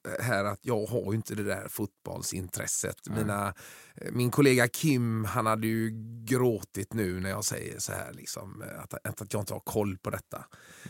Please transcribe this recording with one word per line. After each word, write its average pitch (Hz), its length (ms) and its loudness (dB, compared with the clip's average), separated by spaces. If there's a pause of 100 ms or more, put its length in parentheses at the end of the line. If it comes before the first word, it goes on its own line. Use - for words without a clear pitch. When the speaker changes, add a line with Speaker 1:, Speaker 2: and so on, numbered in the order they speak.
(200)
Speaker 1:
här 107 240 2
att 104 180 -2
jag 113 240 0
har 98 260 0
ju 110 40 4
inte 107 180 -2
det 104 80 -2
där 98 260 -2
fotbollsintresset. - 1300 -4 (100)
Speaker 2:
Nej. 107 120 -4
Speaker 1:
Mina, 101 360 0 (400)
eh, - 180 -8
min 123 180 2
kollega 131 380 8
Kim, 120 560 4
han 110 220 0
hade 110 200 4
ju 113 240 2 (340)
gråtit 117 680 2
nu 92 260 0
när 98 100 -2
jag 101 140 -2
säger - 340 -4
så - 140 -4
här, - 200 -6
liksom, - 500 -10
eh, - 200 -10
att, - 120 -14 (120)
att, - 160 -6
att 98 100 -10
jag 107 100 0
inte 101 100 -6
har 101 80 -6
koll 104 380 0
på - 120 -6
detta. - 340 -8 (460)